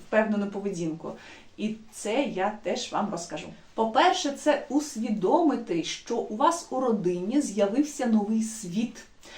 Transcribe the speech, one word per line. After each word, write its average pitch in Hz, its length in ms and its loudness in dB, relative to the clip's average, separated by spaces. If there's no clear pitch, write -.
впевнену 208 400 2
поведінку? 180 640 -6
І 214 180 -4
це 240 320 0
я 196 400 -2
теж 220 280 -4
вам 208 200 -2
розкажу. 170 360 -8
По-перше, 285 580 2
це - 380 0
усвідомити, 226 1120 2
що - 340 -6
у - 180 -4
вас - 340 2
у 254 100 -2
родині 196 640 2
з'явився 214 640 0
новий 220 380 2
світ. 214 600 -6